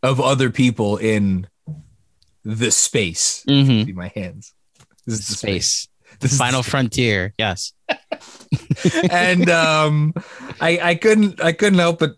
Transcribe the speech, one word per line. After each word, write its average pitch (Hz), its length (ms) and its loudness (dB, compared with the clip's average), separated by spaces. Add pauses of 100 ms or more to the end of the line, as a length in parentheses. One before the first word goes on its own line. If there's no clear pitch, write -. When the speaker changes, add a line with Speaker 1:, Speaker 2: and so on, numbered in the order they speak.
Speaker 1:
of 131 180 0
other 131 300 2
people 113 480 0
in 101 500 0 (960)
the 110 260 -4
space. - 800 -2
Speaker 2:
Mm-hmm. 135 380 4
Speaker 1:
See 101 60 -10
my 90 220 -10
hands. 90 380 -12 (540)
This 110 140 -6
is 98 80 -12
the - 60 -6
Speaker 2:
Space. 95 380 -4
Speaker 1:
space. - 160 -6 (320)
This 131 120 0
is 135 60 0
Speaker 2:
Final 127 240 0
Speaker 1:
the - 60 -6
Speaker 2:
frontier. 113 680 0
Yes. 101 340 -4 (160)
<laughs> - 140 -6 (1080)
Speaker 1:
And, 180 380 2
um, 156 640 2 (480)
I, 170 220 0
I 175 140 2
couldn't, 214 440 2
I 165 120 2
couldn't 196 260 2
help 170 220 2
but, 151 160 -2